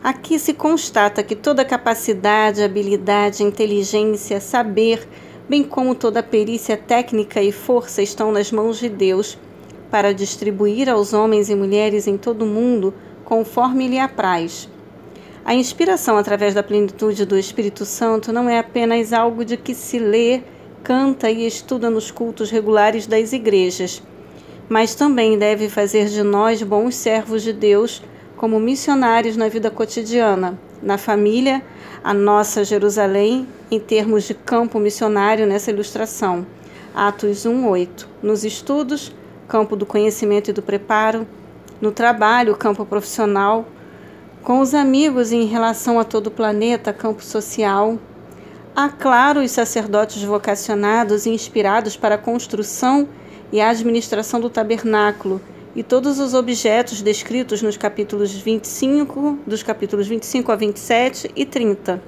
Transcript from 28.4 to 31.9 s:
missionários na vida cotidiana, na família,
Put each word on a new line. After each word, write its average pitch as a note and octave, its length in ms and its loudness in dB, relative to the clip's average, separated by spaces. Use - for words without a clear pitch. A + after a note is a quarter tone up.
missionários A#3 760 2
na A3 140 0
vida A3 200 -2
cotidiana, A3 880 0
na G3+ 160 -2
família, A3+ 640 2